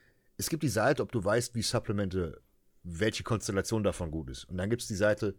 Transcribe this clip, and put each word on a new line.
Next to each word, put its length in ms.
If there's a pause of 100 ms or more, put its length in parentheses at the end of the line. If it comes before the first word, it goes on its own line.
(380)
es 100
gibt 160
die 40
Seite, 340
ob 100
du 100
weißt, 320
wie 80
Supplemente, 800 (420)
welche 400
Konstellation 600
davon 260
gut 200
ist. 160
Und 100
dann 140
gibt's 180
die 60
Seite, 440